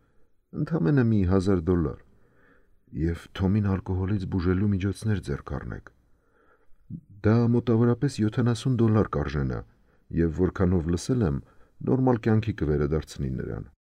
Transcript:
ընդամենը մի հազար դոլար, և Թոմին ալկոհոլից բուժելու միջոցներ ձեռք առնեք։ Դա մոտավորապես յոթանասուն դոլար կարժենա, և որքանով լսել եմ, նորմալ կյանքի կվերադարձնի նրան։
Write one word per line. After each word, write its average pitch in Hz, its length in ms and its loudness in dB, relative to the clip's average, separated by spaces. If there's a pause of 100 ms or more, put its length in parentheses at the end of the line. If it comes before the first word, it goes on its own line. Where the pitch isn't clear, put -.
(540)
ընդամենը 151 520 2
մի 110 180 4
հազար 92 380 2
դոլար, 80 400 0 (880)
և 82 400 -4
Թոմին 101 340 0
ալկոհոլից 95 600 -2
բուժելու 92 440 0
միջոցներ 98 500 -2
ձեռք 71 320 -8
առնեք։ 55 380 -10 (1300)
Դա 104 180 2 (120)
մոտավորապես 120 720 2
յոթանասուն 117 580 0
դոլար 110 320 4
կարժենա, 69 500 -2 (500)
և 82 280 0
որքանով 90 560 2
լսել 120 320 0
եմ, 69 140 0 (420)
նորմալ 127 400 2
կյանքի 110 340 2
կվերադարձնի 73 760 -2
նրան։ 60 340 -8 (200)